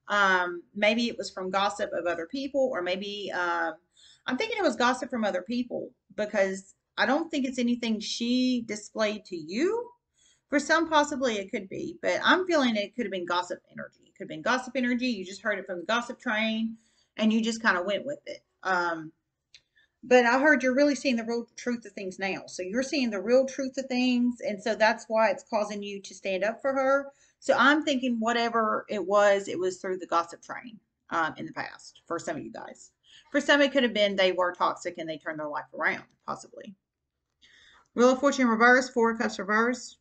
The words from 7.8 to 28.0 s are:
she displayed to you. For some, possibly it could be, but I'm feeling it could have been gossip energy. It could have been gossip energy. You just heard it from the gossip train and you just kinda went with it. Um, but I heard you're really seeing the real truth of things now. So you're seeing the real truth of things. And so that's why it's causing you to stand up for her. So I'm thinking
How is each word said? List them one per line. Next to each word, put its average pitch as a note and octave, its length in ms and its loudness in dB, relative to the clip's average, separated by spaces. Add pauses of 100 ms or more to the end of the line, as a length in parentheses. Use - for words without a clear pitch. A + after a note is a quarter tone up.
she B3 680 0
displayed G#3+ 600 -4
to F#3 100 -10
you. C4+ 540 -2 (600)
For C#4+ 100 2
some, D#4+ 300 2
possibly C#4+ 480 2
it G3 120 -6
could G3+ 200 -8
be, - 320 -8
but F3+ 240 0
I'm E4 200 4
feeling C#4 300 2
it G3+ 180 -2
could A#3+ 120 -4
have F#3 60 -6
been F#3 140 -4
gossip F3+ 360 -4 (100)
energy. - 340 -16
It - 120 -20
could F#3+ 80 -10
have - 20 -12
been D#3 140 -10
gossip B3 340 -2
energy. B3 320 0
You G3+ 160 -4
just F#3+ 180 -14
heard G#3 160 -2
it F3+ 80 -10
from F3+ 140 -8
the E3 60 -12
gossip A3+ 340 -4
train A3 560 -2 (400)
and A3 160 2
you A3+ 100 2
just A3+ 200 -4
kinda F#3 200 2
went F#3+ 240 -4
with - 200 -8
it. - 180 -14 (180)
Um, E3+ 520 -2 (880)
but B3 220 8
I A#3+ 140 4
heard C#4+ 220 6
you're B3+ 140 2
really C#4+ 200 4
seeing C4 200 0
the A3+ 80 -2
real A#3 320 -4
truth A#3+ 300 -6
of G3+ 80 -18
things F#3+ 260 -10
now. F#3+ 280 -4
So - 160 -10
you're G#3+ 200 -2
seeing C4 260 0
the G3+ 120 -4
real B3 240 4
truth C4 320 -6
of C4 80 -6
things. B3 560 0
And G3 200 -6
so A3 140 -2
that's A3 320 2
why A3 220 4
it's - 200 -4
causing G#3 320 -2
you G3+ 200 -8
to - 120 -18
stand F#3+ 300 -4
up A3+ 180 -4
for C4+ 120 0
her. C4+ 400 2 (260)
So - 180 2
I'm D4 280 4
thinking B3+ 340 0